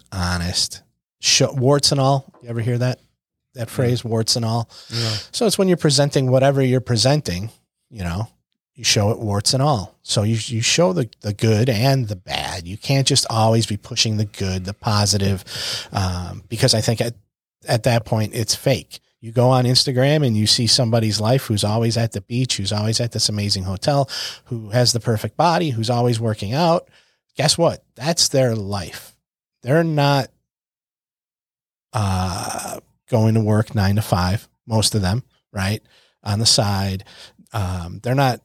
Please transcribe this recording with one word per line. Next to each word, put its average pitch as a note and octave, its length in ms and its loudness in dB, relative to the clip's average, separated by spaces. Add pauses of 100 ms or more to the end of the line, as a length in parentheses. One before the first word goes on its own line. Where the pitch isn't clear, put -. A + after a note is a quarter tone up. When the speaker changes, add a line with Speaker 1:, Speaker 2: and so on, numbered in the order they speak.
(120)
Speaker 1:
honest. F2+ 680 -4 (380)
Show, - 320 2
warts C3+ 400 2
and C#3 80 2
all. C3+ 320 2 (100)
You A#2+ 60 -16
ever A#2 120 -6
hear A#2+ 180 -2
that, B2 220 -2 (540)
that A#2 140 -8
Speaker 2:
Mm. - 20 -18
Speaker 1:
phrase, B2 340 0
warts A2+ 320 0
and A#2 80 -2
all? A2+ 240 -2 (200)
Speaker 2:
Yeah. A#2 280 -4 (160)
Speaker 1:
So - 140 0
it's G3 120 0
when F#3+ 100 2
you're F3+ 80 4
presenting C#3+ 540 2
whatever C3+ 320 4
you're B2+ 180 4
presenting, A2+ 680 0 (400)
you G#2+ 140 -12
know, F#2 240 -4 (460)
you A#2+ 100 -12
show G#2 260 2
it - 80 -2
warts G#2 360 0
and C3 80 0
all. C3 400 0
So - 200 0
you, A2 140 2 (100)
you A2+ 160 -4
show F3 300 2
the, D3+ 160 -2 (140)
the G#2 100 -4
good A2 360 4
and C3 380 2
the G#2 100 -6
bad. E2+ 520 -6
You G2 80 -10
can't C#3 320 0
just - 200 2
always A2+ 380 2
be G#2+ 100 -4
pushing A2 400 -4
the G#2+ 100 0
good, F#2 380 -4
the F#2+ 100 -8
positive, G2 680 0 (480)
um, F#2 560 -4
because A#2 260 2
I A2 60 2
think A2+ 200 0
at, A#2+ 140 -4 (520)
at B2 180 0
that G2+ 200 2
point A2 300 -2
it's A2 200 -2
fake. - 460 -4 (200)
You A2+ 120 -14
go B2 180 4
on B2+ 140 4
Instagram C3 600 2
and A#2 120 2
you G#2+ 100 2
see A#2 220 2
somebody's A2 520 2
life A2 260 0
who's G#2 180 0
always A2+ 320 0
at A#2 160 -2
the G#2 80 -6
beach, B2 360 -4
who's G2 140 -4
always G#2+ 300 -2
at A#2+ 100 -2
this - 180 -2
amazing G#2 360 -2
hotel, C3+ 440 0 (360)
who A2+ 260 -10
has A#2+ 220 2
the A2+ 80 -4
perfect A2+ 360 -4
body, E3 340 2
who's A2+ 200 -2
always A#2+ 300 0
working G#2+ 320 -4
out. E3 360 0 (480)
Guess C#3 220 0
what? D#3+ 240 0 (140)
That's D#3+ 320 -2
their C3 260 2
life. G2 600 -8 (480)
They're D3 180 2
not, C#3+ 460 0 (1600)
uh, F#2 840 -4 (320)
going A2 240 4
to A2+ 60 2
work G#2+ 340 0
nine G2+ 220 2
to G#2+ 60 0
five, F2+ 460 -2 (180)
most A2 280 0
of G#2+ 80 0
them, G2 220 -2 (280)
right? G2+ 300 -4 (400)
On G#2 160 -2
the A2+ 80 0
side, G2 560 0 (500)
um, F#2 500 -6
they're A#2+ 120 -2
not C3 300 0